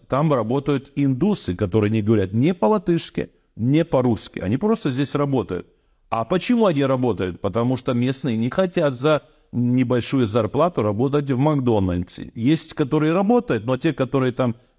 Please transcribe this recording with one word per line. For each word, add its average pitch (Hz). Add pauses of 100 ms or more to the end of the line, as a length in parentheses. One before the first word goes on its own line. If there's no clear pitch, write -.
там 147
работают 131
индусы, 139
которые 104
не 110
говорят 101
ни 123
по-латышски, 185 (240)
ни 139
по-русски. 123
Они 98
просто 208
здесь 135
работают. 131 (420)
А 113
почему 220
они 143
работают? 117
Потому 117
что 127
местные 123
не 117
хотят 175
за 139 (300)
небольшую 123
зарплату 120
работать 135
в 123
Макдональдсе. 113
Есть, 139
которые 151
работают, 196
но 127
те, 160
которые 131
там 120 (220)